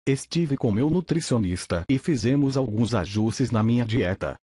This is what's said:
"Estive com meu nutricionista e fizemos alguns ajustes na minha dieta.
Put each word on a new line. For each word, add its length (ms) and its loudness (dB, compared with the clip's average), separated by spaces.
"Estive 520 -2
com 120 0
meu 200 2
nutricionista 1000 -2
e 80 2
fizemos 600 0
alguns 360 0
ajustes 580 0
na 120 2
minha 220 2
dieta. 500 -2